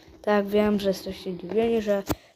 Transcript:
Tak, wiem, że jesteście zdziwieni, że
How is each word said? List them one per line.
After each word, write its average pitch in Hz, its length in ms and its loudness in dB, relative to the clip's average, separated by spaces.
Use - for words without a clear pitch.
Tak, 208 260 2
wiem, 208 320 2
że 202 80 0
jesteście 190 460 -4
zdziwieni, 220 480 0
że 202 220 0